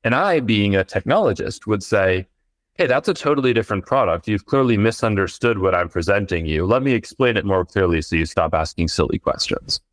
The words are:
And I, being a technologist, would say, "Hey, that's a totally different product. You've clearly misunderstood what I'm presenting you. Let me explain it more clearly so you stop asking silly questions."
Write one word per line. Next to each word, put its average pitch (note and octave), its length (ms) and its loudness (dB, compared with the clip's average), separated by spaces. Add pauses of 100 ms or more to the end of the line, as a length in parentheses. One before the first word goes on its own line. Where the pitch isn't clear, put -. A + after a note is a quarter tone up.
And B2 100 2
I, E3+ 260 2
being G2+ 360 2
a F#2+ 80 2
technologist, C3+ 800 -2
would G#2 160 -2
say, F#2+ 440 0 (480)
"Hey, F3 120 0
that's C3 220 0
a G3+ 60 0
totally C#3 400 0
different G#2+ 320 -2
product. G2 420 0
You've G#2 160 -2
clearly B2+ 320 2
misunderstood G#2+ 840 0
what F#2+ 160 2
I'm F2 140 0
presenting F2+ 580 -2
you. D#2 200 0
Let B2+ 160 2
me C3+ 100 0
explain A#2+ 440 0
it G2+ 100 -2
more F#2 180 0
clearly F2 380 0
so - 140 -4
you D#2+ 100 0
stop E2+ 280 -2
asking D#2+ 340 -2
silly - 300 -2
questions." - 640 -6 (120)